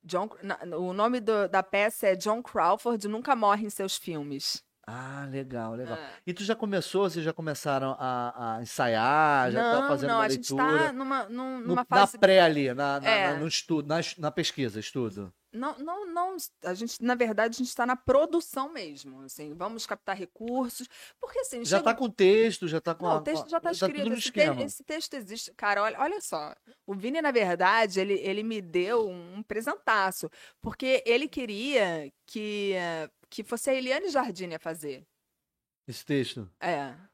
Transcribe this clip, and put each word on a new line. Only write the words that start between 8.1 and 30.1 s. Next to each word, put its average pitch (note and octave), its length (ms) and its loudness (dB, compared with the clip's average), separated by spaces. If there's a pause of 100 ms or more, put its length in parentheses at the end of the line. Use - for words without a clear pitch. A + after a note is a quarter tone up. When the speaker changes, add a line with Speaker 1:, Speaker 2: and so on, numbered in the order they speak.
Speaker 2:
a A#2+ 60 -6
ensaiar, B2+ 920 4
já - 100 2
Speaker 1:
Não, A#3 180 4
Speaker 2:
tá - 80 0
fazendo - 220 0
Speaker 1:
não, A3+ 80 4
Speaker 2:
uma G#3+ 60 6
Speaker 1:
a G#3+ 40 2
gente B3 240 -2
Speaker 2:
leitura? C4+ 340 4
Speaker 1:
tá D4 60 -2
numa, C4 360 -2
num-, B3+ 320 -6
Speaker 2:
No, A3+ 80 -8
Speaker 1:
numa F3 80 2
Speaker 2:
na B3 80 2
Speaker 1:
fase - 340 6
Speaker 2:
pré F#3+ 220 10
ali, D3 340 6
na, C#3 260 0
na, C#3 80 0
Speaker 1:
É. G3 260 4
Speaker 2:
na, C#3+ 60 -4
no D#3 80 -2
estudo, D3+ 400 -2
na D#3+ 120 2
es-, - 180 -6
na D#3 140 -2
pesquisa, B2 480 -2
estudo. G2+ 520 -6 (220)
Speaker 1:
Não, C4+ 240 -6
não, F4+ 320 -8
não, F4+ 240 -4 (300)
a F3+ 80 -4
gente, A3 300 -8
na B3 120 2
verdade, A#3 400 2
a - 80 -10
gente B3 140 -4
tá A#3+ 80 2
na B3 100 2
produção D4 760 2
mesmo, C#3+ 480 -12
assim, D3 320 -12
vamos G#3 320 -6
captar G3 320 -6
recursos, A#3+ 720 -4 (320)
porque, - 200 -6
assim, B3 220 -6
Speaker 2:
Já - 140 2
Speaker 1:
chega E4+ 140 4
Speaker 2:
tá A3+ 40 2
com A#3+ 140 -2
texto, G3+ 580 4
já D#3+ 140 0
tá E3+ 140 -2
com E3+ 100 -10
Speaker 1:
Não, E3+ 80 4
Speaker 2:
a, D#3 60 4
Speaker 1:
o - 20 0
texto D4+ 220 -2
Speaker 2:
com D4+ 60 -10
a, - 20 -10
Speaker 1:
já E4 100 0
tá E4+ 80 -4
Speaker 2:
tá E4+ 40 -2
Speaker 1:
escrito, - 260 -2
Speaker 2:
tudo C#4 100 -2
no A3 80 0
Speaker 1:
esse - 60 -6 (100)
te-, - 80 0
Speaker 2:
esquema. C4+ 220 4
Speaker 1:
esse - 200 -8
texto D#4 320 -8
existe. A3 380 -10
Cara, G3+ 300 0
olha, A3 180 -2
olha E4+ 220 -2
só, D3+ 320 -6 (320)
o G3 80 -6
Vini, B3 260 -4
na D4 100 2
verdade, F#3+ 680 4
ele, G3+ 140 0
ele G3 280 -2
me A3 200 -4
deu F#3 480 0
um, F3+ 260 -14
um G#3+ 60 -10
presentaço, A3 880 -2 (280)